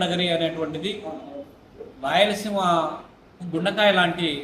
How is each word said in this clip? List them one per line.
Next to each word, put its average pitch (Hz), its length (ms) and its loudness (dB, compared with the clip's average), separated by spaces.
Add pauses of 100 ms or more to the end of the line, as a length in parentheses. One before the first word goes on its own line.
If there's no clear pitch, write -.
నగరి 175 320 0
అనేటువంటిది 160 560 -2 (1120)
రాయలసీమ 202 540 2 (960)
గుండకాయ 202 360 4 (100)
లాంటి 170 280 2 (160)